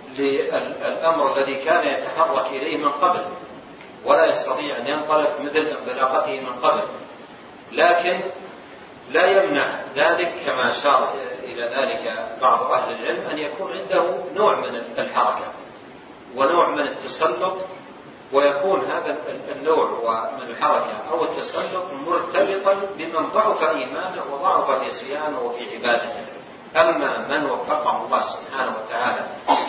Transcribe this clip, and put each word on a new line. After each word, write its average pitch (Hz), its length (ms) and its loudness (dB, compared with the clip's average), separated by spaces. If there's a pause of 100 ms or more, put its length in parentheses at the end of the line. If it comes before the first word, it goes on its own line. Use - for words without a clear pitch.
(180)
للأمر 143 1200 0
الذي 135 180 2
كان 156 320 2
يتحرك - 600 0
إليه 147 300 -4
من 147 120 2
قبل، 180 360 2 (800)
ولا 156 200 6
يستطيع 147 520 0
أن 127 100 -4
ينطلق 151 520 2
مثل 143 200 0
انطلاقته 135 840 0
من - 140 -6
قبل، - 260 2 (880)
لكن 175 480 4 (880)
لا 190 340 6
يمنع 139 360 0 (160)
ذلك - 500 2
كما 139 240 0
أشار 139 440 4 (300)
إلى 120 220 -6
ذلك 113 600 -2 (140)
بعض - 300 4
أهل - 220 0
العلم 147 360 -4
أن 151 80 -4
يكون 151 400 -6
عنده 185 460 0 (120)
نوع 208 240 4
من - 160 -4
الحركة - 800 -2 (840)
ونوع 135 340 4
من 147 100 -2
التسلط، 165 800 -2 (760)
ويكون 143 520 4
هذا 131 200 -4
ال-، - 460 -6
النوع 135 800 0
من - 100 -8
الحركة 143 560 0 (140)
أو 233 120 2
التسلط - 600 -4 (240)
مرتبطا 190 640 2 (240)
بمن 160 320 -2
ضعف - 340 2
إيمانه 147 680 -2
وضعف 135 520 2
في 117 80 -6
صيامه 143 500 -4
وفي 117 340 -6
عبادته. 117 500 0 (500)
أما 160 420 4 (100)
من 143 220 0
وفقه 127 560 0
الله 127 140 2
سبحانه 117 580 -4
وتعالى - 480 -4 (440)